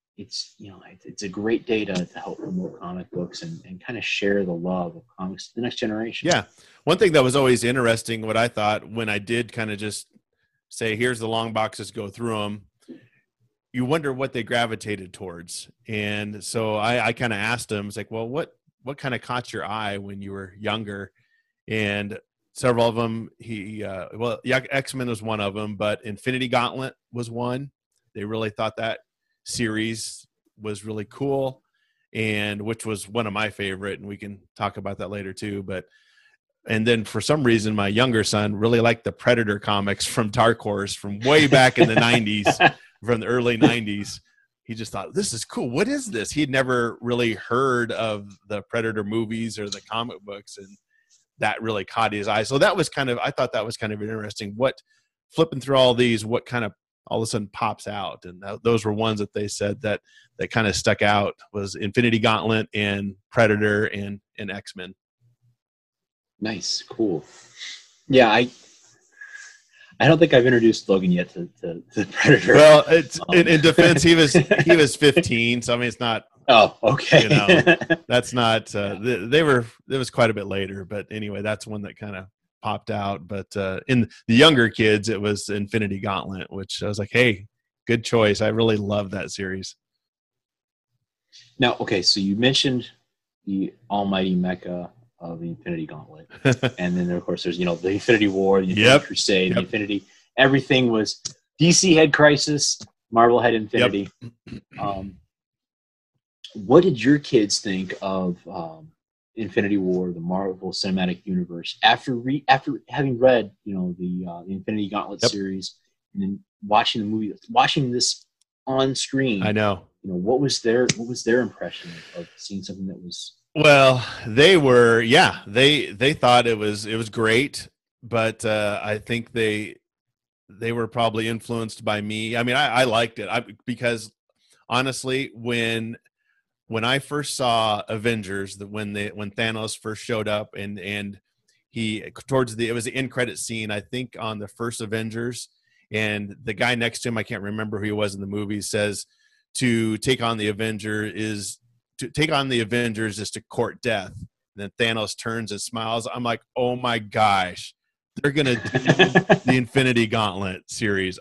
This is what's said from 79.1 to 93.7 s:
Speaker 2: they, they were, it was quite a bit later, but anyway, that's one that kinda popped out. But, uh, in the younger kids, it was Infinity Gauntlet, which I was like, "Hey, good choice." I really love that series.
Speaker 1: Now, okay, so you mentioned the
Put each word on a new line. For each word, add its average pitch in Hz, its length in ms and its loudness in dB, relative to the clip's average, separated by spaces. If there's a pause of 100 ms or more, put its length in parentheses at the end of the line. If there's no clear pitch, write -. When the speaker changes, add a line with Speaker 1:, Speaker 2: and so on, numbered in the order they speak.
Speaker 2:
they, 95 80 -8
they 147 180 4
were, 123 220 4 (220)
it 135 100 -2
was 127 120 -4
quite 117 200 4
a 107 40 -4
bit 104 120 -6
later, 98 380 -6
but 98 260 -10
anyway, 104 320 -10
that's 104 220 -6
one 107 180 -10
that 98 140 -14
kinda 98 320 -14 (340)
popped 107 280 -6
out. 101 380 -6
But, 98 280 -12
uh, 95 300 -4
in 123 220 2 (180)
the 117 80 2
younger 127 340 8
kids, 107 400 2
it 101 120 -4
was 101 280 -4
Infinity 101 520 -4
Gauntlet, 95 500 -6
which - 320 -10
I 101 60 -6
was 101 100 -6
like, 101 140 -6
"Hey, 110 340 2 (400)
good 117 160 0
choice." 107 380 2
I 107 80 2
really 113 300 2
love 101 340 -4
that 98 180 -8
series. 95 460 -10 (1800)
Speaker 1:
Now, 123 220 2
okay, 98 220 -2
so - 180 0
you 98 160 0
mentioned 127 540 0 (540)
the 98 280 -4 (180)